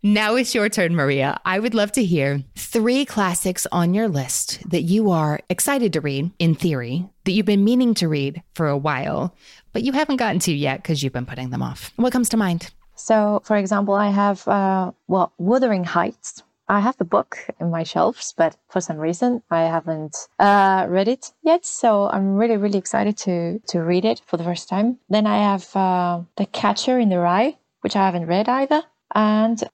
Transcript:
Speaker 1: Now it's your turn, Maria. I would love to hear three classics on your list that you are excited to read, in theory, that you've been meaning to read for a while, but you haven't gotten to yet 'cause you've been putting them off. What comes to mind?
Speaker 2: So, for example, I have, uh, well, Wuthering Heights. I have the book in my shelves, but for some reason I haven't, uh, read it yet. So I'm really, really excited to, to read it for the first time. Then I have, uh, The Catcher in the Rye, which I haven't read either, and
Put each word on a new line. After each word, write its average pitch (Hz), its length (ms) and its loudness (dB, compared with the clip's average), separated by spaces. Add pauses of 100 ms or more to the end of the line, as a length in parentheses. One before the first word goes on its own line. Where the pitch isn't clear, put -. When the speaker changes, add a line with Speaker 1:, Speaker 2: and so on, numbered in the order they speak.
Speaker 1:
Now 214 340 2
it's 254 180 0
your 214 160 2
turn, 170 240 0
Maria. 139 500 0
I 185 140 0
would 220 160 -2
love 208 180 0
to 247 120 2
hear 143 380 0 (120)
three 240 500 0
classics 185 680 -2
on 175 200 2
your 214 160 0
list - 520 -4 (100)
that 160 120 -2
you 196 280 2
are 151 300 0 (100)
excited 240 420 0
to 156 80 -2
read, 143 380 -4
in 165 160 4
theory, 143 500 -2 (200)
that 196 80 0
you've 202 120 2
been 202 200 4
meaning 247 300 4
to 170 140 0
read 143 340 -4 (120)
for 160 140 -2
a 143 100 0
while, 147 560 -2 (400)
but 220 80 -2
you 269 100 -2
haven't 294 240 0
gotten 220 240 0
to 175 120 0
yet 143 300 -2
'cause 143 200 -2
you've 135 100 -2
been 123 140 -6
putting 127 240 -10
them 127 120 -6
off. 127 340 -10
What 247 160 2
comes 247 180 0
to 226 80 0
mind? 175 320 -2 (240)
Speaker 2:
So, 208 500 2
for 214 120 0
example, 202 380 0
I 202 160 2
have, 202 380 0
uh, 190 440 0 (160)
well, 175 280 0
Wuthering 214 480 0
Heights. - 580 -4 (260)
I 202 120 2
have 240 160 0
the 196 80 -2
book - 420 -2 (140)
in 170 100 -2
my 165 140 -4
shelves, - 520 -2
but 165 200 0 (120)
for 185 120 -2
some 165 160 -8
reason 175 440 -2 (120)
I 165 80 2
haven't, 160 560 -2 (240)
uh, 196 480 4
read 190 180 2
it 247 240 -4 (140)
yet. 330 200 2
So 208 460 2
I'm 196 240 0
really, 226 220 2
really 202 200 0
excited 202 420 -2
to, 175 500 -4
to 170 140 -2
read 180 220 0
it 226 220 -2
for - 100 -4
the 165 60 -6
first 170 260 -6
time. 220 300 -2 (100)
Then 214 200 2
I 208 100 2
have, 196 380 0
uh, 180 460 0 (140)
The 202 100 -2
Catcher 220 520 0
in 226 100 4
the 180 120 2
Rye, 190 360 2 (260)
which 202 120 -4
I 196 100 2
haven't 175 220 0
read 190 220 0
either, 269 340 0 (320)
and 214 480 2 (120)